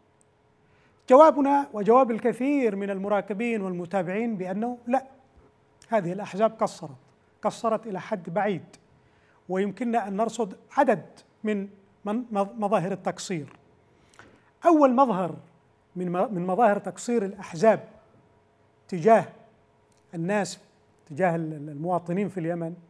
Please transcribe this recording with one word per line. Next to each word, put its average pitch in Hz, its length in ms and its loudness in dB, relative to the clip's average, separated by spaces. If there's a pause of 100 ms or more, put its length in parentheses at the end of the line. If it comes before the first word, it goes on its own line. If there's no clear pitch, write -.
(1080)
جوابنا 285 640 6
وجواب 226 380 4
الكثير 247 640 -2
من 196 140 -6
المراقبين 202 720 -4
والمتابعين 190 760 -4
بأنه 202 400 -6 (100)
لا، 254 180 0 (840)
هذه 185 240 0
الأحزاب 202 380 -2
قصرت، 180 440 -6 (460)
قصرت 220 460 -4
إلى 190 120 -6
حد 180 300 -8
بعيد، 185 340 -2 (840)
ويمكننا 202 580 -2
أن 202 80 -6
نرصد 220 420 -2 (200)
عدد 247 280 2 (380)
من، 208 240 -4 (380)
من 214 260 -4
مظ-، 202 260 -2
مظاهر 190 340 0
التقصير. 180 600 -8 (1120)
أول 302 300 8
مظهر 202 400 2 (600)
من 180 160 -4
م-، 190 220 -2
من 180 140 -4
مظاهر 202 300 4
تقصير 202 480 -4
الأحزاب 190 600 0 (1000)
تجاه 190 380 4 (880)
الناس، 180 460 -4 (460)
تجاه 165 300 0
ال-، 160 180 -6
ال-، 151 160 -12
المواطنين 175 600 -4
في 185 100 -10
اليمن، 170 360 -6 (140)